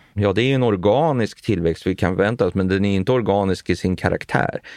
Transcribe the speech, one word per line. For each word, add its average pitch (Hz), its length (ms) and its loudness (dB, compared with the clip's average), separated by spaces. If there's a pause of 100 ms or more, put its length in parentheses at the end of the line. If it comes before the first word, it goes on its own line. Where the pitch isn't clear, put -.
(120)
ja, 101 200 0
det 107 100 2
är 127 40 2
ju 135 80 2
en 127 80 0
organisk 117 800 0
tillväxt 85 440 -2
vi 95 100 0
kan 92 200 0
förvänta 104 300 0
oss, 90 80 -2
men 95 140 0
den 95 160 2
är 98 120 2
inte 95 160 0
organisk 101 580 0
i 87 60 0
sin 92 200 -2
karaktär. - 640 -2 (160)